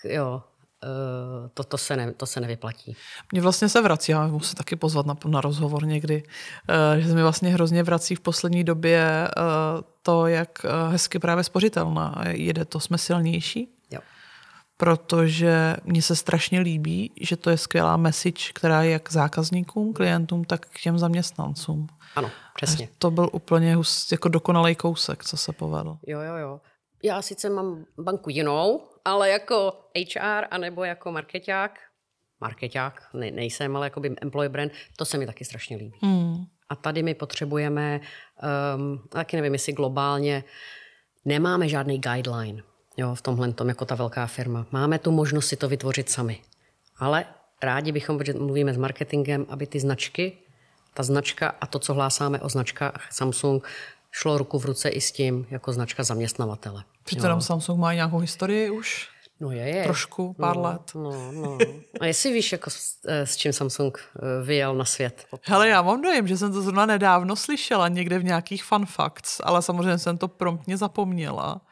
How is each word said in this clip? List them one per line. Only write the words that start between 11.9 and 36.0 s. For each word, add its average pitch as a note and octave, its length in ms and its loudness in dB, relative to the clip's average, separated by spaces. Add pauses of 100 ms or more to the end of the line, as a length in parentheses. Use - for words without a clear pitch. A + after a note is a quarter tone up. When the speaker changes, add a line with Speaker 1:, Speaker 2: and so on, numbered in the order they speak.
Speaker 2:
jede E3 340 -2
to D#3 160 -6
„Jsme E3+ 180 -2
silnější“. E3+ 680 0 (220)
Speaker 1:
Jo. - 100 -12 (760)
Speaker 2:
Protože E3 1080 4
mně E3 180 4
se E3 140 2
strašně - 440 2
líbí, E3+ 600 0
že E3+ 160 -2
to E3+ 140 0
je E3 80 6
skvělá E3 380 4
message, E3 580 0
která D#3+ 280 4
je E3 80 6
jak D#3+ 220 -2
zákazníkům, E3+ 800 0
klientům, E3+ 520 2
tak E3+ 220 -2
k - 140 -16
těm E3+ 180 2
zaměstnancům. D#3 880 -2 (300)
Speaker 1:
Ano, B2 140 -2 (240)
přesně. D#3 320 -2
Speaker 2:
A - 120 -16
to F3 120 4
byl F3 220 2
úplně E3 440 4
hus-, - 360 0
jako E3+ 160 2
dokonalej E3+ 460 4
kousek, D#3+ 500 -2
co - 120 -6
se - 160 -4
povedl. D#3 540 -6
Speaker 1:
Jo, D3 140 -8
jo, D#3+ 160 -10
jo. C#3+ 240 -10 (420)
Já G3+ 200 0
sice G3+ 280 -6
mám F#3 340 -4 (140)
banku F#3 320 -4
jinou, D#3 580 2 (160)
ale G3 260 4
jako G3+ 420 2 (260)
H F3+ 220 -6 (180)
R G#3+ 120 -2
anebo F3 340 -6
jako F3 280 -6
markeťák, F#3+ 580 -4 (720)
markeťák, B2+ 640 -6 (120)
ne-, A#2+ 160 -6
nejsem, C#3 460 -4
ale C#3+ 100 -2
jakoby C#3 360 -6
employer C#3+ 280 -2
brand, D3 220 -4 (240)
to D#3+ 80 -4
se D3+ 140 -4
mi C3+ 80 -4
taky A#2 180 -12
strašně A#2 320 -12
líbí. A2 260 -14